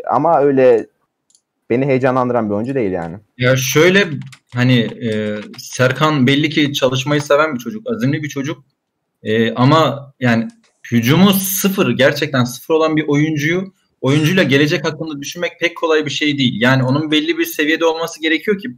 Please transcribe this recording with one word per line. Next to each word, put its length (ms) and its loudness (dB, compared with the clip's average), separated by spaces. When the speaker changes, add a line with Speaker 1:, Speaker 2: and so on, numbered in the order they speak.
Speaker 1:
ama 320 2
öyle 460 4
beni 160 0
heyecanlandıran 640 0
bir 60 -2
oyuncu 200 -4
değil 160 -2
yani. 260 -6
Speaker 2:
Ya 180 2
şöyle, 520 2
hani, 260 4
e, 580 -4
Serkan 680 0
belli 220 2
ki 240 0
çalışmayı 480 0
seven 340 2
bir 40 -8
çocuk, 320 -10
azimli 320 -2
bir 60 -8
çocuk. 340 -8
E, 300 0
ama 680 0
yani 280 0
hücumu 420 4
sıfır, 560 -2
gerçekten 540 0
sıfır 300 -6
olan 240 2
bir 100 0
oyuncuyu, 640 -2
oyuncuyla 420 2
gelecek 420 2
hakkında 340 -6
düşünmek 400 -8
pek 180 -4
kolay 280 0
bir 60 -6
şey 260 -2
değil. 240 -2
Yani 220 4
onun 280 -2
belli 260 0
bir 80 -2
seviyede 400 -2
olması 360 -4
gerekiyor 380 -2
ki, 80 -12